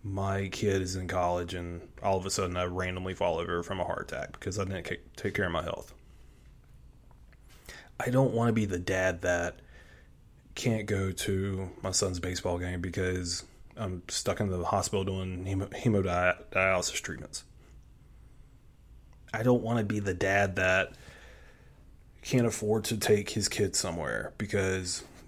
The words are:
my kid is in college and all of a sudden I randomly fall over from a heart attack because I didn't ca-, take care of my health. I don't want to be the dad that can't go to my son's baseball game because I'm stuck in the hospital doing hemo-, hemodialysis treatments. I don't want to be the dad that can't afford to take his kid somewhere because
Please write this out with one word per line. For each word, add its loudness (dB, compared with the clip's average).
my -2
kid 2
is -4
in -6
college 0
and -8
all 2
of -4
a -2
sudden 0
I 2
randomly -2
fall 2
over -2
from -6
a 0
heart -4
attack -8
because -6
I 0
didn't -6
ca-, -6
take -6
care 2
of 0
my 0
health. -8
I -2
don't 4
want 4
to 4
be 4
the -2
dad 0
that 0
can't 0
go 0
to -2
my -2
son's 0
baseball -2
game -2
because -2
I'm -4
stuck -2
in 0
the -2
hospital 0
doing -4
hemo-, -2
hemodialysis 2
treatments. -10
I -2
don't 4
want 2
to 2
be 0
the 0
dad 2
that 4
can't 2
afford 2
to -2
take 4
his 0
kid 0
somewhere -2
because -2